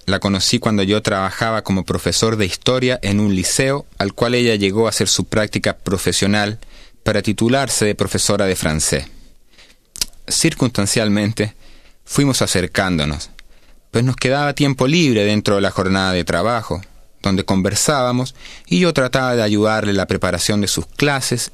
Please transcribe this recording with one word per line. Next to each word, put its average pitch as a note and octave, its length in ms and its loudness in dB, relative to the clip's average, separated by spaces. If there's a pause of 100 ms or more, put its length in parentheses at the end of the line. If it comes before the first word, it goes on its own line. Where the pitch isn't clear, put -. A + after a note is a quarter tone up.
la F#2+ 120 2
conocí G2 400 0
cuando G#2+ 240 0
yo G2+ 180 2
trabajaba G#2 640 -2
como F#2+ 220 0
profesor F#2+ 520 -2
de G#2+ 100 0
historia B2+ 560 0
en G2+ 180 2
un G#2 140 2
liceo C3+ 520 0 (120)
al G2+ 140 -2
cual A#2+ 220 0
ella A#2+ 220 2
llegó G2+ 300 2
a G#2+ 40 0
hacer G2+ 180 -2
su - 160 0
práctica G#2+ 520 -2
profesional G2+ 840 -2 (440)
para G#2 200 4
titularse A2+ 640 0
de G#2 80 2
profesora G2+ 520 0
de F#2 100 0
francés. D#2 500 0 (1200)
Circunstancialmente, G#2+ 1300 0 (500)
fuimos C#3 380 0
acercándonos, F2+ 880 0 (600)
pues A#2+ 140 0
nos B2+ 120 0
quedaba C#3 380 0
tiempo C#3 320 0
libre C3+ 380 4
dentro G#2 320 2
de G2 40 0
la G2 100 0
jornada F#2+ 420 0
de F2+ 120 0
trabajo, F2+ 560 -2 (440)
donde F#2+ 200 0
conversábamos B2 920 0 (320)
y F3 100 2
yo F3 140 2
trataba B2+ 420 0
de A#2+ 80 2
ayudarle G#2+ 480 2
en G2 60 2
la F#2 100 0
preparación F#2 540 0
de G2 80 -2
sus - 180 -2
clases C3+ 680 -2